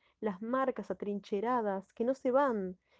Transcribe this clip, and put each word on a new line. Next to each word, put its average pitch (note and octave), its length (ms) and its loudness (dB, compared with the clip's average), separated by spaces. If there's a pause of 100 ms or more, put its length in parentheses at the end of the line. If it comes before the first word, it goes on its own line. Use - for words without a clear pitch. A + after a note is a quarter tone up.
(200)
las G3+ 200 -4
marcas A#3+ 500 0
atrincheradas G3+ 1000 -2
que A#3 120 -2
no C4 100 2
se C4 160 -2
van A3 480 2 (220)